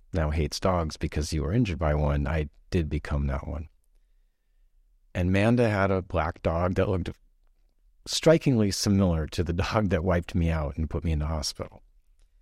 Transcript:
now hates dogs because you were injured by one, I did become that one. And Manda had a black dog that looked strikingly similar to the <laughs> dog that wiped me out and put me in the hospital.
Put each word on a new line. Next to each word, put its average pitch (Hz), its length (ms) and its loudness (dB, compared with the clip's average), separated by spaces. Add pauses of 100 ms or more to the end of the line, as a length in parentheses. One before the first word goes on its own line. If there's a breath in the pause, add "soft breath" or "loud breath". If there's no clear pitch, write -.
(120)
now 78 180 0
hates 78 300 -2
dogs 87 360 0
because 76 360 -4
you 78 100 -2
were 71 100 -2
injured 101 260 0
by 76 160 2
one, 73 320 0
I 76 220 -2 (220)
did 82 180 0
become 73 400 -2
that 67 200 -4
one. 76 200 -8 (1500)
And 92 180 2
Manda 113 360 4
had 98 220 2
a 95 120 0
black 82 400 -4
dog 87 320 0
that - 140 0
looked 92 220 -2 (960)
strikingly 131 640 4
similar 92 580 2
to - 140 -2
the 80 100 -2
<laughs> 85 120 0
dog 107 260 0
that 85 140 0
wiped 87 300 0
me 85 160 2
out 76 260 -4
and 78 140 -2
put 78 140 -6
me 82 80 -2
in 78 60 0
the 76 80 -2
hospital. - 560 -8 (600)